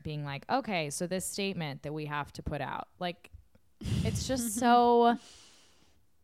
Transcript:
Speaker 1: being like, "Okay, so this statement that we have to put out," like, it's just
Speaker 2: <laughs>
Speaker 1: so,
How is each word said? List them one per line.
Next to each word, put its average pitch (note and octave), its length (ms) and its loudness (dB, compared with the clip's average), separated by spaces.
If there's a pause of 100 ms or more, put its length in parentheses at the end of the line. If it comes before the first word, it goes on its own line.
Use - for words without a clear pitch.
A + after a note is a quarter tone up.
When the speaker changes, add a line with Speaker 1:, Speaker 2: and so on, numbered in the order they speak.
Speaker 1:
being D3+ 200 -6
like, C#3 240 -8
"Okay, F#3 440 -2
so F3 160 -4
this F#3 180 -4
statement F3 560 -4
that D3 100 -8
we D3+ 140 -6
have D3 280 -6
to D#3+ 100 -12
put C#3+ 180 -4
out," - 260 -6 (120)
like, F3 320 -8 (720)
it's - 240 -2
just A#3 260 -2
Speaker 2:
<laughs> A3 60 -4
Speaker 1:
so, A#3+ 580 6 (1080)